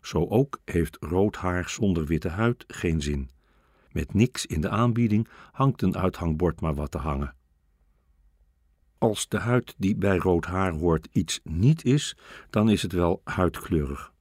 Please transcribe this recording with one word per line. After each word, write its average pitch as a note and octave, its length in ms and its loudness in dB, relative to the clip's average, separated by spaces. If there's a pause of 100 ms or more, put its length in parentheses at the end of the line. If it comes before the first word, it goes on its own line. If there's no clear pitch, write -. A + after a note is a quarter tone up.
Zo - 260 -2
ook B2+ 380 0
heeft E2 340 -2
rood F#2 360 0
haar F2+ 340 -4
zonder F2 360 0
witte D#2+ 240 -2
huid A2+ 380 -2
geen E2 340 -2
zin. C#2+ 280 -4 (640)
Met D#2 220 -4
niks G#2+ 320 2
in E2 160 -4
de - 80 -2
aanbieding A2+ 580 2 (240)
hangt C3+ 300 0
een F#2 160 0
uithangbord E2+ 640 0
maar D#2+ 140 -2
wat D2 160 -6
te - 60 -6
hangen. C#2 380 -4 (1600)
Als G#2+ 300 0
de G#2 120 -2
huid A#2+ 380 0
die G2 180 2
bij F#2+ 220 2
rood F2 280 2
haar F#2 260 -2
hoort D#2+ 400 0
iets - 320 -2
niet A2+ 420 2
is, C#3 320 0 (320)
dan G#2+ 200 2
is G2+ 120 4
het F2+ 100 -4
wel F2 320 2
huidkleurig. D#2+ 960 -2